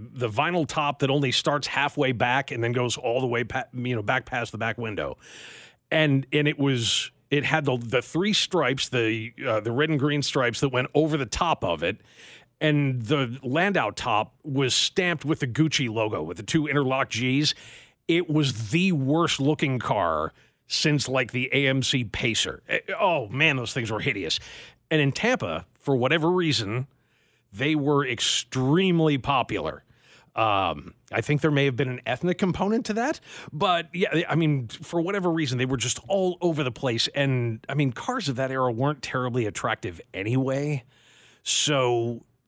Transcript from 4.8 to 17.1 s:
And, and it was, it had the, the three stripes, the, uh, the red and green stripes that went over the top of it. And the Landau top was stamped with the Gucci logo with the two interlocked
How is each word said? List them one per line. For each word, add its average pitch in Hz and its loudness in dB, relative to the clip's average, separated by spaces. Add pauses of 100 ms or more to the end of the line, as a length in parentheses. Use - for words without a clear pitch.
And, 143 4
and 147 2
it 151 0
was, 127 0 (180)
it 143 2
had 156 0
the, 127 2
the 120 -2
three 196 -2
stripes, 135 0
the, 113 0 (120)
uh, 113 0
the 113 -2
red 147 0
and 151 2
green 147 0
stripes 120 0
that 139 2
went 127 0
over 151 2
the 131 -2
top - 0
of 85 -2
it. 208 -2 (640)
And 143 2
the 127 0
Landau 156 0
top 110 0 (100)
was 135 0
stamped 175 0
with 151 0
the 139 -2
Gucci 139 2
logo 107 0
with 85 -8
the 110 -10
two 151 2
interlocked 135 2